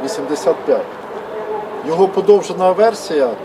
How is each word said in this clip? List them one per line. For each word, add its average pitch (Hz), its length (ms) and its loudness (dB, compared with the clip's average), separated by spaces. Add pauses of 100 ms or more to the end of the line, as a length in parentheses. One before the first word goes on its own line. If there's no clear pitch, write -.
вісімдесят 147 520 0
п'ять. 123 300 0 (1000)
Його 175 200 2
подовжена 185 640 4
версія 180 580 2 (160)